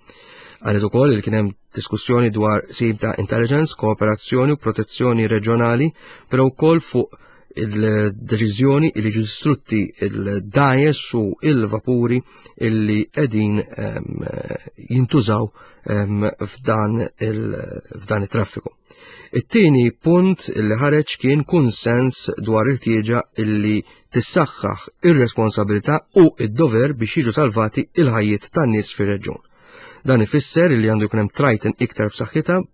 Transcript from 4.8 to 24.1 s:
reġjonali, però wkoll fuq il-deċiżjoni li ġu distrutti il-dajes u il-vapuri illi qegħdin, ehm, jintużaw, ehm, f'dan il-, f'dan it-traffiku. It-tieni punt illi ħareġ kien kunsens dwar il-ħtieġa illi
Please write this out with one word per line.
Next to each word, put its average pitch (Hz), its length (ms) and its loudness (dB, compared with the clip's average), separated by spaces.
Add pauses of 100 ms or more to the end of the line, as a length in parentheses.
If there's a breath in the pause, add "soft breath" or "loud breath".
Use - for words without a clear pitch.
reġjonali, 117 600 0 (360 loud breath)
però 131 240 2
wkoll 160 320 2
fuq - 380 -4 (360 soft breath)
il-deċiżjoni 107 1400 0
li 107 180 -2
ġu 110 120 0
distrutti 110 580 -2 (240)
il-dajes 104 960 0 (180)
u 107 60 0 (160)
il-vapuri 120 800 0 (440 loud breath)
illi 107 360 0 (100)
qegħdin, 107 480 0
ehm, - 640 -8 (640)
jintużaw, 113 600 2 (360 loud breath)
ehm, 104 440 -2 (180)
f'dan 110 560 -2
il-, 107 560 -6 (400)
f'dan 101 280 -4
it-traffiku. - 460 -4 (600 loud breath)
It-tieni 135 600 4
punt 180 560 2
illi 107 280 -2
ħareġ 147 420 0
kien 139 260 2
kunsens 127 840 0 (100)
dwar 110 300 0
il-ħtieġa 117 540 0 (140)
illi 107 420 0 (320 soft breath)